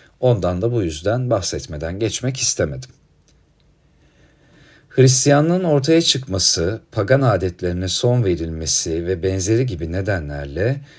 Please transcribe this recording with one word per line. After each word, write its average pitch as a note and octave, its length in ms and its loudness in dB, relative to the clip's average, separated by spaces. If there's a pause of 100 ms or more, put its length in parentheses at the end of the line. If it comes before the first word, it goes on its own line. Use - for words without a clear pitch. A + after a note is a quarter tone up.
(200)
Ondan F2+ 420 2
da A#2 100 0
bu A#2 120 0
yüzden G2+ 460 -2
bahsetmeden E2+ 680 -4
geçmek B2 380 -4
istemedim. D#2+ 520 -4 (2000)
Hristiyanlığın C#3+ 760 4
ortaya D#3+ 380 4
çıkması, F#2 800 -2 (100)
pagan B2 300 2
adetlerine F2+ 680 0
son B2 360 2
verilmesi E2 840 -2
ve F2+ 160 -2
benzeri F#2+ 420 0
gibi E2+ 260 -6
nedenlerle F2 920 -4 (180)